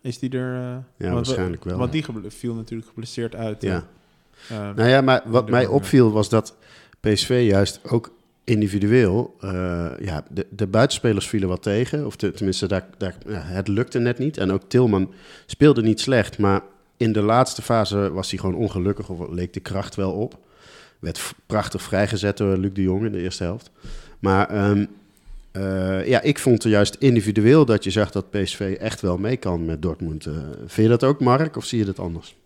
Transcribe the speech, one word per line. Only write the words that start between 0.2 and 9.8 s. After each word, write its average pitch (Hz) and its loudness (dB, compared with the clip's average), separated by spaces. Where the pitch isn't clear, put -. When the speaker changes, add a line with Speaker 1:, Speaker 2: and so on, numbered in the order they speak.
Speaker 1:
er, 127 -6
eh, 127 -6
Speaker 2:
Ja, 123 -10
Speaker 1:
want - -6
wa-, 90 -2
Speaker 2:
waarschijnlijk 92 -2
wel. 90 -4
Speaker 1:
want 127 -2
die 156 -2
gebl-, 107 -10
viel 117 -8
natuurlijk 113 -10
geblesseerd 113 -10
uit, 110 -6
Speaker 2:
Ja. 90 -2
Speaker 1:
eh, 113 -8
ehm, 101 -8
Speaker 2:
Nou 113 4
ja, 131 6
maar 131 2
wat 113 2
Speaker 1:
in 110 -6
de 107 -2
Speaker 2:
mij 120 4
Speaker 1:
bedoeling. 123 0
Speaker 2:
opviel 117 6
was 107 0
dat - 0
P - 0
S 98 -2
V 123 2
juist 98 2
ook 120 0
individueel, 104 2
eh, 90 -4